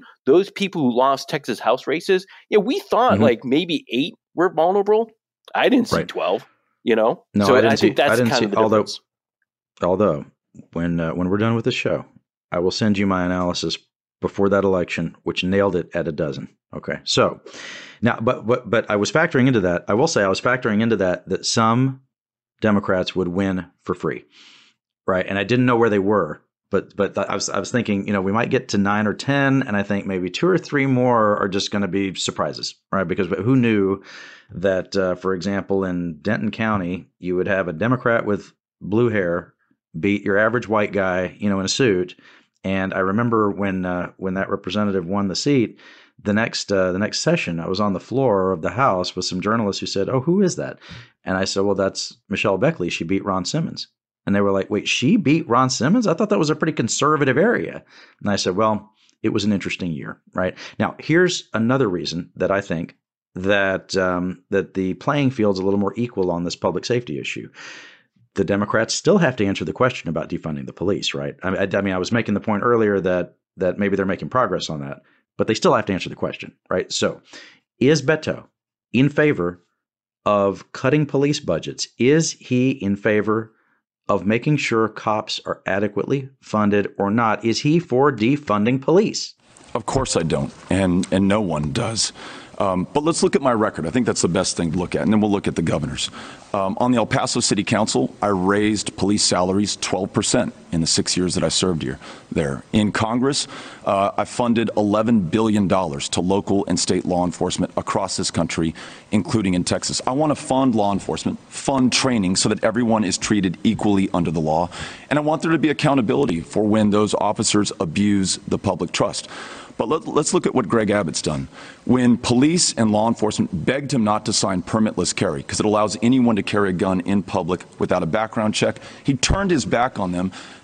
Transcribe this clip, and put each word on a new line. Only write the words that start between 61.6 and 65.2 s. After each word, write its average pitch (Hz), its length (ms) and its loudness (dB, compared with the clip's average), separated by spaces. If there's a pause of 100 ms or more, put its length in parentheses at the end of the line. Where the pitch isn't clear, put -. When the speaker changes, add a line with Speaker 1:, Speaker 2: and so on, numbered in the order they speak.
Speaker 2:
reason 87 480 -4
that 90 140 -2
I 98 120 0
think 85 340 -6 (400)
that, 95 600 0
um, 92 540 -2
that 98 240 -2
the 92 220 -2
playing 143 360 0